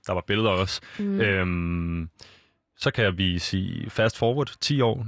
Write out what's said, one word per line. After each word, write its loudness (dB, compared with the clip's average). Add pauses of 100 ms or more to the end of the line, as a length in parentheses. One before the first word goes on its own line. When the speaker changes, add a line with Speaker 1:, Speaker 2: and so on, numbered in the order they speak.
Speaker 1:
Der 0
var -2
billeder 2
også. 0 (180)
Speaker 2:
Mm. 0
Speaker 1:
Øhm, 0 (680)
så 0
kan 2
vi 0
sige -4
fast 0
forward 0 (100)
ti 2
år. 2